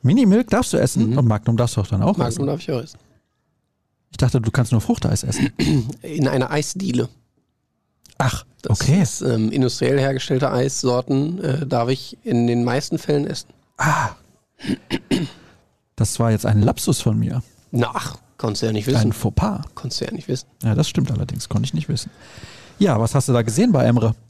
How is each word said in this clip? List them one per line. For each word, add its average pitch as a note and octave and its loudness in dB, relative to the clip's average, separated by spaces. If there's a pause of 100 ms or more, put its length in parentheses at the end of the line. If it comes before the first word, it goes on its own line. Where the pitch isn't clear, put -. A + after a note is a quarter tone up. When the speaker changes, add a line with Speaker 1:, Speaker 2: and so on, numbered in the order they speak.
Speaker 1:
Minimilk G#3 4
darfst A#3 0
du - 2
essen - 2
Speaker 2:
Mhm. B2+ 2
Speaker 1:
und B2+ 4
Magnum A2 2
darfst A#2+ 0
du A2 0
auch F#2+ -2
dann F#2+ 0
auch - 2
Speaker 2:
Magnum B2+ 0
Speaker 1:
essen. C#3 -4
Speaker 2:
darf D#3+ -2
ich - -10
auch B2+ -2
essen. - -16 (1120)
Speaker 1:
Ich - -16
dachte, B2+ 2
du A2 0
kannst A#2+ 0
nur A2+ 4
Fruchteis - 0
essen. - -2
Speaker 2:
<clears throat> C#3 0
In D3+ -2
einer E3+ 0
Eisdiele. B2 -2 (1080)
Speaker 1:
Ach, - -2 (180)
Speaker 2:
Das - 0
Speaker 1:
okay. E3 4
Speaker 2:
ist, - -2
ähm, A2 0
industriell B2+ 0
hergestellte C3 0
Eissorten, C3+ 0
äh, D3 -2
darf A#2+ 0
ich - -6
in A#2+ 2
den A#2+ 2
meisten C3 -2
Fällen D3 -2
essen. - -10 (300)
Speaker 1:
Ah. - 0 (1900)
Das - -2
war A#2 2
jetzt A2 0
ein G#2 4
Lapsus - 2
von A2 2
mir. A#2+ -2 (280)
Speaker 2:
Na, A#2+ -2
ach, - -6 (200)
konntest G#2+ -4
du A2+ -2
ja A2 0
nicht G#2+ -2
wissen. C3 2
Speaker 1:
Ein G#2+ 2
Fauxpas. F#3+ -2 (120)
Speaker 2:
Konntest - -8
du - -4
ja - -8
nicht - -10
wissen. B2 -6 (160)
Speaker 1:
Ja, A2+ 2
das D#3 2
stimmt - -2
allerdings. - -6
Konnte A#2+ -2
ich - -6
nicht D#3 -4
wissen. - -6 (680)
Ja, D3+ 2
was A2+ 0
hast C3+ 2
du C3 2
da A#2+ 4
gesehen D3 2
bei B2+ 4
Emre? A#2 4 (160)